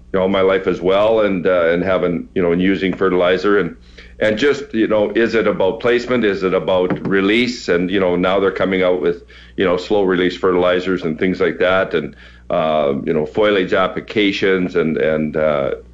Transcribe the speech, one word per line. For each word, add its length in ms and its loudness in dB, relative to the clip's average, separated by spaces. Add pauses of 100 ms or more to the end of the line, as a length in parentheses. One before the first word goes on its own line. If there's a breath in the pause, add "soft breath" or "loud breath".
(120)
know, 160 0
my 140 2
life 240 2
as 140 -2
well, 400 2
and, 260 0
uh, 220 2
and 140 0
having, 520 -2
you 80 0
know, 100 2
and 80 0
using 340 0
fertilizer, 640 2
and, 180 -4 (420 loud breath)
and 200 0
just, 360 -2
you 120 2
know, 240 0
is 240 0
it 120 2
about 340 0
placement? 440 0
Is 180 0
it 100 0
about 540 0
release? 600 0
And, 220 0
you 100 -2
know, 160 0
now 240 0
they're 120 2
coming 300 -2
out 180 2
with, 220 -2 (340 loud breath)
you 80 0
know, 120 2
slow 260 0
release 340 2
fertilizers 640 0
and 160 -6
things 220 -2
like 180 0
that, 360 0
and, 200 -4 (360 loud breath)
uh, 440 0 (100)
you 80 -2
know, 120 0
foliage 480 0
applications, 1040 -2
and, 220 0
and, 380 -2
uh, 400 -2 (180)